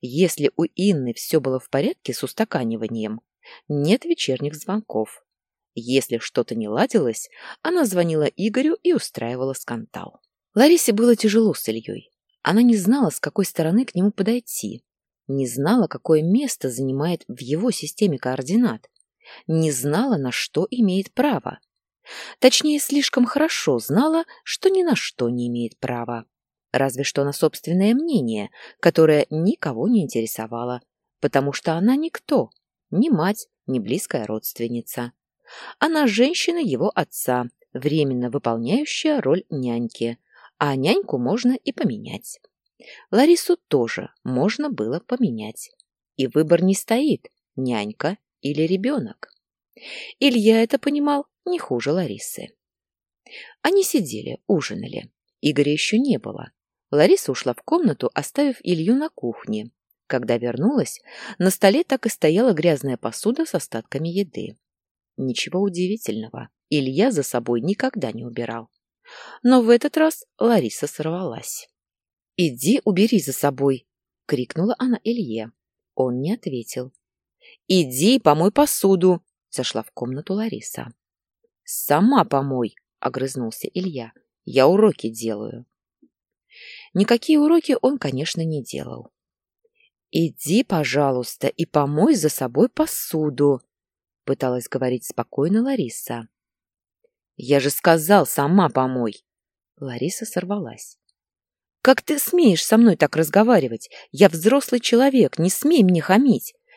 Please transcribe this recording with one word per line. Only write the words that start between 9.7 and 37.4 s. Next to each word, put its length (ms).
Ларисе 380
было 220
тяжело 400
с 140
Ильей. 420
Она 200
не 140
знала, 340
с 100
какой 240
стороны 400
к 100
нему 160
подойти, 720
не 180
знала, 400
какое 360
место 480
занимает 580
в 120
его 300
системе 480
координат, 680
не 240
знала, 460
на 160
что 380
имеет 420
право. 480
Точнее, 420
слишком 460
хорошо 520
знала, 460
что 280
ни 120
на 140
что 320
не 200
имеет 300
права. 460
Разве 320
что 200
на 80
собственное 640
мнение, 560
которое 480
никого 600
не 140
интересовало, 800
потому 320
что 220
она 220
никто, 540
ни 200
мать, 380
ни 120
близкая 480
родственница. 840
Она 280
женщина 520
его 360
отца, 520